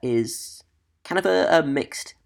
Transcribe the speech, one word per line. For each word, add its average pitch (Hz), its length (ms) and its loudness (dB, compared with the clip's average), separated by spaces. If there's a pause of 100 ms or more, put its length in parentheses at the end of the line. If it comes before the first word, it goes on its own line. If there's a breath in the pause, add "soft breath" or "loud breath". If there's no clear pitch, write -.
is 117 600 -2 (400)
kind 180 160 -2
of 185 60 -2
a, 185 260 4
a 165 100 6
mixed - 520 -4 (120)